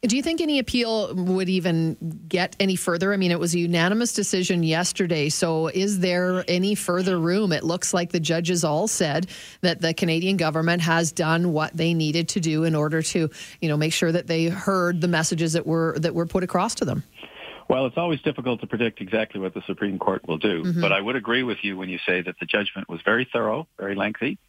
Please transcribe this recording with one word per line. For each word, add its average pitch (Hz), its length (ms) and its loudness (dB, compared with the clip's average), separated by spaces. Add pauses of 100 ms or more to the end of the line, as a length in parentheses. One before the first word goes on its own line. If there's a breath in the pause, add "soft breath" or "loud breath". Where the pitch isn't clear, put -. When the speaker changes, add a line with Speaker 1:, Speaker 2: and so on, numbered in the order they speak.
Speaker 1:
Do 240 160 2
you 285 40 0
think 330 200 0
any 302 180 2
appeal 226 560 0
would 185 320 0
even 165 800 0
get 185 320 -2
any 190 160 2
further? 180 380 0
I 202 40 2
mean, 185 140 4
it 170 80 2
was 170 160 0
a 175 40 2
unanimous 175 520 2
decision 185 500 0
yesterday, 160 680 2
so 160 380 0
is 196 320 0
there 180 500 2
any 185 260 2
further 180 420 0
room? 180 360 2
It 147 100 -2
looks 170 300 -2
like 175 180 0
the 175 80 0
judges 165 460 0
all 160 240 2
said 160 380 0 (340 loud breath)
that 170 180 2
the 165 140 0
Canadian 175 420 0
government 165 460 2
has 165 320 2
done 170 400 2
what 151 220 0
they 165 180 2
needed 160 360 2
to 202 120 0
do 156 240 2
in 160 100 2
order 151 260 2
to, 160 280 0 (320 loud breath)
you 165 80 0
know, 147 80 2
make 156 160 0
sure 165 180 2
that 170 160 0
they 165 200 2
heard 180 520 0
the 175 80 2
messages 160 460 0
that 165 120 0
were, 165 340 0
that 160 140 0
were 165 120 0
put 180 180 -2
across 185 320 0
to 247 100 -2
them. 143 180 -2 (680 loud breath)
Speaker 2:
Well, 131 160 2
it's 120 120 -4
always 165 240 -2
difficult 127 380 -2
to - 80 -10
predict 113 320 -2
exactly 107 400 -2
what 92 140 -4
the 98 120 -8
Supreme 95 340 -4
Court - 280 -2
will 80 100 -2
do, 87 260 0
Speaker 1:
Mm-hmm. 87 180 0
Speaker 2:
but 98 100 2
I 98 80 0
would 110 160 -4
agree 120 280 0
with 117 200 -4
you 101 140 -4
when 92 100 -8
you 92 180 -6
say 92 160 0
that 87 200 -8
the 90 40 -8
judgment 98 440 -4
was 82 160 -10
very 117 260 2
thorough, 117 360 -2 (120)
very 98 160 -4
lengthy 107 420 -4 (120)